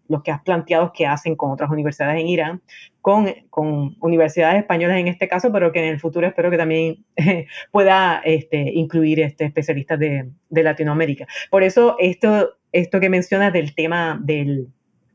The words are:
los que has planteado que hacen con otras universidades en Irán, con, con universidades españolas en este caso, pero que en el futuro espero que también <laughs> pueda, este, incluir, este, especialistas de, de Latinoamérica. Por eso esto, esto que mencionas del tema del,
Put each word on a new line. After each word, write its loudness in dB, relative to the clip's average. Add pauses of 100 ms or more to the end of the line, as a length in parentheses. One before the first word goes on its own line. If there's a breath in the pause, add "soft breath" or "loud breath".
los -2
que -6
has -6
planteado 0
que -2
hacen -2
con -4
otras -4
universidades -2
en -4
Irán, -2 (380 loud breath)
con, 2 (180)
con -4
universidades 2
españolas 0
en -2
este -4
caso, 0
pero 2
que -2
en -2
el -4
futuro -2
espero 0
que 0
también -2 (120)
<laughs> 0 (240 loud breath)
pueda, 4
este, 0
incluir, 0
este, -2
especialistas -4
de, -2 (180)
de 2
Latinoamérica. -2 (240 loud breath)
Por 4
eso 4
esto, 2 (160)
esto 0
que 2
mencionas 0
del -2
tema -4
del, -2 (460)